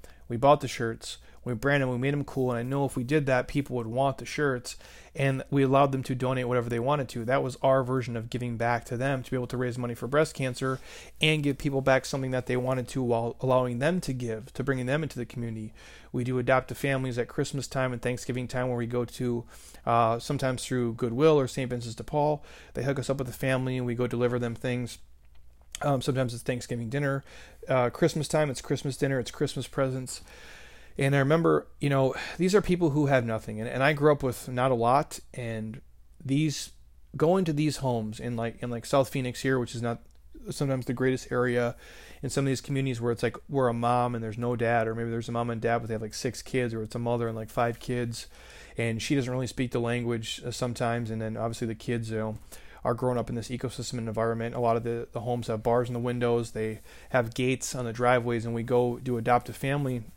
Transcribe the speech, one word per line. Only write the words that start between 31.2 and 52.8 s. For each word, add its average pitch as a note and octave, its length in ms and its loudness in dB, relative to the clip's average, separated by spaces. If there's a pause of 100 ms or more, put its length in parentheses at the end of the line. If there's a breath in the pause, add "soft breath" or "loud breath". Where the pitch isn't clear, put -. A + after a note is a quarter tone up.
you C#3+ 100 2
know, C3+ 240 4 (240 loud breath)
these F#3 160 2
are G3+ 80 8
people F3 300 2
who D3 160 2
have C3 180 4
nothing. A2 340 -4
And, A2+ 80 -4
and B2+ 140 -2
I D3 120 6
grew D3 180 6
up C#3+ 100 2
with B2+ 260 -4
not B2+ 220 2
a B2+ 60 4
lot. B2 440 2 (140)
And A2+ 480 -8 (420)
these, C#3+ 500 0 (440)
going F3+ 280 4
to D#3+ 80 0
these D3 240 2
homes A#2 420 -2
in, A#2+ 160 -6
like, A2+ 260 -4
in, B2 80 -6
like, A#2 160 -6
South C#3 240 4
Phoenix B2+ 320 -4
here, C3 160 2
which A#2+ 160 -2
is A#2 80 -6
not A#2 220 -2 (480)
sometimes C3+ 340 -2
the C3+ 80 -2
greatest B2+ 380 0
area, B2 440 2 (460 loud breath)
in C3 80 -4
some C#3 160 0
of C3+ 40 2
these C3 120 0
communities C3+ 400 -2
where A#2+ 100 0
it's, A#2 120 -2
like, A#2 120 0 (140)
we're C3+ 180 2
a A#2 60 2
mom A#2+ 400 2
and A2+ 100 -4
there's A2 140 -6
no A#2+ 180 -2
dad, A2+ 320 2
or A2+ 60 -2
maybe A#2 160 -4
there's A#2 180 -4
a B2 40 -6
mom A#2+ 180 0
and A2+ 100 -4
dad, A#2 200 2
but A#2 80 -6
they A2 80 -4
have, A2 80 -4
like, G#2 100 -8
six - 300 -6
kids, B2 280 0
or A2+ 120 -4
it's G#2+ 100 -10
a B2 60 -4
mother A#2 280 0
and, A2+ 80 -4
like, A2 140 -8
five A#2+ 300 0
kids, A#2+ 480 -4 (500 loud breath)
and A2+ 240 0
she - 140 2
doesn't B2+ 180 0
really B2+ 140 -2
speak B2 240 -2
the B2 80 0
language, A#2 640 -2
uh, B2 60 -6
sometimes. A#2+ 580 -2
And A2 100 -4
then A2 160 -4
obviously A2+ 300 -2
the A2+ 80 -2
kids, A#2 380 -4
you A2+ 60 -2
know, A2 200 -2 (460 loud breath)